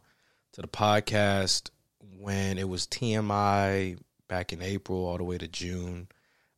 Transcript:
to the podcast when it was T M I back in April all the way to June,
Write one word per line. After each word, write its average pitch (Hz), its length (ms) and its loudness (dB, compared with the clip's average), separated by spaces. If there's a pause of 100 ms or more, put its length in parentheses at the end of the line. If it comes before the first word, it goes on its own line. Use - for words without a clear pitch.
(540)
to - 80 -14
the - 80 -8
podcast 104 1040 2 (280)
when 98 580 -2
it 95 120 -2
was 90 180 -4
T 117 260 -2
M 107 180 0
I 98 640 4 (320)
back 90 240 -4
in 85 80 -8
April 92 440 -4
all 87 120 -4
the 90 80 -4
way 90 120 -4
to 85 120 -8
June, 90 580 -6 (500)